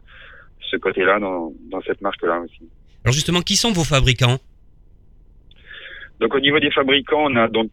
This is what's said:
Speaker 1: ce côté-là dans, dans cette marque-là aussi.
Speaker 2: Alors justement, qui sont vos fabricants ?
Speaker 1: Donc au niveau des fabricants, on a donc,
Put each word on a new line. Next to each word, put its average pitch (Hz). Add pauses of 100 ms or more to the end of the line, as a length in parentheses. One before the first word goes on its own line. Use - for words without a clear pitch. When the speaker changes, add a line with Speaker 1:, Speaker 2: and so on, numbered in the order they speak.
(720)
Speaker 1:
ce 92
côté-là 95
dans, 90 (180)
dans 92
cette -
marque-là 85
aussi. - (360)
Speaker 2:
Alors 120
justement, 170
qui 196
sont 233
vos 170
fabricants ? 127 (1800)
Speaker 1:
Donc 117
au 135
niveau 143
des 147
fabricants, 143
on 131
a 113
donc, 110